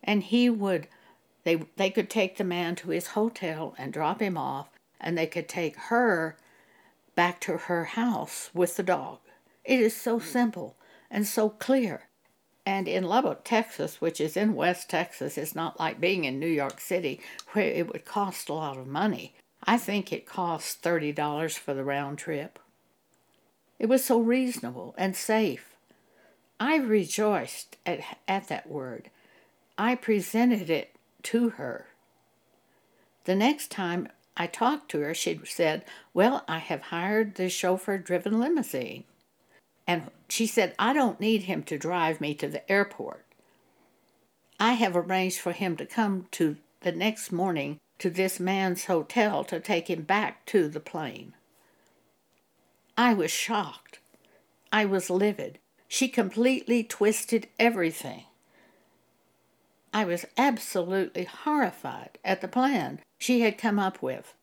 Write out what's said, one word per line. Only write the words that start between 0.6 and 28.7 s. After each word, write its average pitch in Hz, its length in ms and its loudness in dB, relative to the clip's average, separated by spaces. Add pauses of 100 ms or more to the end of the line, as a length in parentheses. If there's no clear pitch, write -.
they, 165 180 2 (140)
they 196 120 2
could 196 200 0
take 190 260 0
the 208 80 -4
man 175 340 -2
to 170 120 -10
his 170 180 -2
hotel 180 720 -4
and 135 160 -10
drop 156 260 -2
him 190 180 -2
off, 135 300 -6 (320)
and 170 180 -4
they 160 100 0
could 165 200 -6
take 165 300 -4
her 190 580 2 (800)
back 175 260 2
to 165 140 -2
her 175 300 -2
house - 680 -4
with 175 220 2
the 196 80 -2
dog. 170 360 -2 (440)
It 269 160 4
is 220 160 4
so 233 240 -2
simple 226 560 -2 (340)
and 208 160 0
so 214 240 2
clear. 233 580 0 (580)
And 196 220 0
in 185 160 0
Lubbock, 202 400 2
Texas, - 580 -2
which 165 180 -2
is 156 160 -2
in 214 200 2
West 175 340 0
Texas, 160 480 -4
it's 151 180 -6
not 165 240 -6
like 160 220 -4
being 180 240 0
in 135 140 -4
New 156 80 -2
York 147 340 -2
City 170 400 -4 (320)
where 202 140 2
it 165 260 -2
would - 120 -12
cost - 440 -4
a 147 40 -2
lot 151 240 -6
of 131 100 -12
money. 165 480 -2 (280)
I 226 140 2
think 202 340 -4
it - 140 -8
cost 170 540 -4
thirty 160 320 0
dollars 151 460 -2
for - 180 -4
the 135 80 -4
round 139 340 -4
trip. 151 400 -8 (1200)
It - 80 -2
was 254 180 6
so 233 160 4
reasonable 233 800 0
and 190 180 0
safe. 214 600 0 (840)
I 294 180 2
rejoiced 214 1080 0
at, 175 160 -2 (260)
at 190 200 -2
that - 200 -6
word. 131 440 -10 (680)